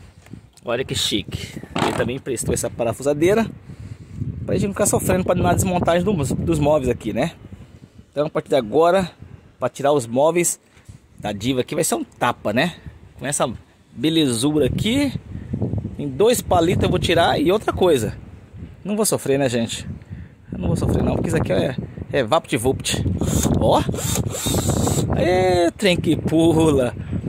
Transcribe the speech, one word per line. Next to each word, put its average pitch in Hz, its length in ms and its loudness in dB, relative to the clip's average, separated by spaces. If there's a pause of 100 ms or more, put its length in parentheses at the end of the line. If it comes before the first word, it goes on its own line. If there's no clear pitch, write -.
(640)
Olha 123 200 -2
que - 100 -8
chique. - 640 -4 (220)
Ele 117 100 2
também 120 240 -2
emprestou 127 380 -4
essa 117 160 -2
parafusadeira 147 760 0 (960)
pra - 100 -2
gente 190 120 0
não 202 60 -2
ficar 202 140 0
sofrendo 185 380 0
pra 185 100 2
na 175 180 2
desmontagem 175 500 2
do, 196 100 0
dos 160 460 0
móveis 147 300 2
aqui, 117 240 -2
né? 127 200 -2 (800)
Então, 147 160 -2
a 156 40 -6
partir - 180 -4
de 151 80 2
agora, 160 540 4 (480)
pra 123 100 0
tirar 139 240 0
os 135 140 2
móveis 160 520 2 (600)
da 104 140 -6
Diva 120 280 -2
aqui, - 140 -4
vai 165 100 2
ser - 100 -2
um 339 100 -2
tapa, - 480 -2
né? 156 220 0 (440)
Com 131 80 -8
essa 143 240 -2 (420)
belezura 147 720 2
aqui, 254 460 0 (840)
em 143 100 -6
dois 202 340 2
palitos 175 420 2
eu 185 60 2
vou 180 80 2
tirar. 170 420 2
E 151 100 2
outra 220 220 0
coisa, 131 440 2 (680)
não 208 120 -4
vou 208 100 0
sofrer, 135 320 0
né, 139 100 2
gente? 117 380 -2 (640)
Eu - 60 -6
não 180 100 -2
vou - 80 2
sofrer - 260 0
não, - 120 2
porque - 140 0
isso 160 80 0
aqui - 160 0
é, 170 240 0 (360)
é 143 100 2
vapt-vupt. 127 800 0 (560)
Ó, 160 220 4 (1300)
é 359 540 2
trem 185 260 2
que 160 200 0
pula. 156 800 4 (340)